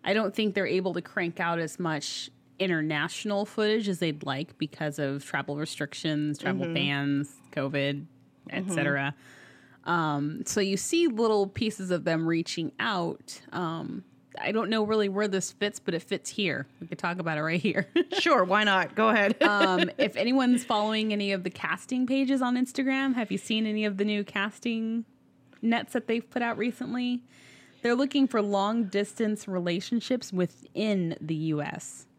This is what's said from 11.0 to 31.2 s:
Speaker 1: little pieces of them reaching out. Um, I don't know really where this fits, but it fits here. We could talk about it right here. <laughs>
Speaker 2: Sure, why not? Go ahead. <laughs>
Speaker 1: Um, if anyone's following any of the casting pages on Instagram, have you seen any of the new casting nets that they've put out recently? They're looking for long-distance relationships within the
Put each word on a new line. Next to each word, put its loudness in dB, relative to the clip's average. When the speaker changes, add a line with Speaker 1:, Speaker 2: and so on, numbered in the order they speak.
Speaker 1:
little 2
pieces -4
of 0
them 2
reaching -2
out. -4
Um, -4
I -2
don't 0
know 2
really 2
where 0
this -2
fits, -4
but -2
it -2
fits -6
here. -2
We -12
could -8
talk -4
about -2
it -2
right 0
here. 0
<laughs> 2
Speaker 2:
Sure, 4
why 4
not? 4
Go 6
ahead. 6
<laughs> 4
Speaker 1:
Um, 4
if 0
anyone's 4
following 2
any 0
of -2
the -4
casting -2
pages 2
on 2
Instagram, 0
have -2
you -2
seen 0
any 0
of -2
the 2
new 0
casting -4
nets 0
that -2
they've -2
put -4
out -2
recently? -2
They're 2
looking 4
for 2
long-distance 0
relationships -2
within 0
the -4